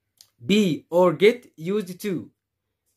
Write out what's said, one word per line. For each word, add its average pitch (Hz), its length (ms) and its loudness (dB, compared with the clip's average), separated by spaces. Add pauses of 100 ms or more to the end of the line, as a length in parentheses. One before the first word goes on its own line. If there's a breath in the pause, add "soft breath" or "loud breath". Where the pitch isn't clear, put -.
(440)
be 185 460 0
or 175 220 4
get 202 440 0
used 180 440 -8
to, 175 300 -8 (680)